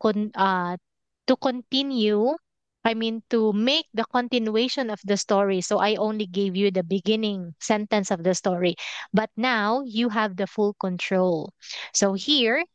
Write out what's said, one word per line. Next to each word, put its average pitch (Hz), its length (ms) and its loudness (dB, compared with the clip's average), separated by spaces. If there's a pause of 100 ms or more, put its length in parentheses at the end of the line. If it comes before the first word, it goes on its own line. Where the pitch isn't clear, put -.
con-, 214 340 0
uh, 185 420 0 (500)
to 262 100 4
continue, 247 1000 0 (480)
I 226 100 2
mean, 226 360 -4
to 220 240 2
make 262 400 0
the 226 120 -2
continuation 240 840 0
of 208 140 -6
the 202 140 0
story. 196 440 2
So - 180 0
I 208 160 2
only 214 320 -2
gave 190 280 -2
you 202 160 2
the 185 120 0
beginning 196 760 -2
sentence 208 520 0
of 170 120 -4
the 180 120 2
story, 180 400 0 (380)
but 214 240 2
now 226 480 0
you 233 240 0
have 208 280 -2
the 196 100 -2
full 208 320 0
control. 180 720 0 (400)
So 196 200 2
here 262 600 2